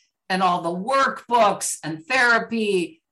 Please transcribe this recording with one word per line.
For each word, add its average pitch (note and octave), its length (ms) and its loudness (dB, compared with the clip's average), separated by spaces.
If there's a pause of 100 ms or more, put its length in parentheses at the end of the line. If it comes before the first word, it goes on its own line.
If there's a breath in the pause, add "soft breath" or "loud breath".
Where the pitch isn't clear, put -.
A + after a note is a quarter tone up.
(300 soft breath)
and F#3+ 120 -2
all F3 200 0
the E3+ 80 -4
workbooks A3 1120 0
and D#3 220 -8
therapy, A3+ 1040 0